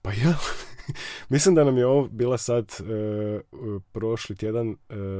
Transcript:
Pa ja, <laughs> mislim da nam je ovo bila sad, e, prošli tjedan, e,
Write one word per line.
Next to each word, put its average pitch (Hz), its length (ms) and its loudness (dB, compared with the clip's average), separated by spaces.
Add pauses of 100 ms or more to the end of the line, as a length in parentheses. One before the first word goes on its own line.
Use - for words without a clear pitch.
Pa 101 120 -4
ja, 143 240 2 (460)
<laughs> - 460 -12
mislim 165 260 6
da 156 80 8
nam 131 140 6
je 123 80 6
ovo 135 220 4
bila 123 300 0
sad, 120 420 0
e, 107 600 -4 (520)
prošli 110 440 -4
tjedan, 113 340 -2
e, 104 60 -6 (440)